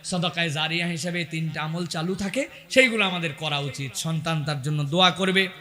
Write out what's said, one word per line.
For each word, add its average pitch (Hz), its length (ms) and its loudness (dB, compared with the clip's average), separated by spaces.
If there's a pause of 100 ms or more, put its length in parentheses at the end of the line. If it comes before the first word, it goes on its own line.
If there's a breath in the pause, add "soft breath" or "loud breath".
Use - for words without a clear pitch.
সদকায়ে 170 460 0
জারিয়া 160 380 0
হিসেবে 170 380 -2
তিনটা 160 360 -4
আমল 165 240 -2
চালু 170 300 -2
থাকে, 202 320 -2 (220 loud breath)
সেইগুলো 226 360 6
আমাদের 170 280 -2
করা 147 260 -2
উচিত। 139 360 -6
সন্তান 160 480 0
তার 143 180 -4
জন্য 151 220 0
দোয়া 175 280 4
করবে 190 360 2 (140)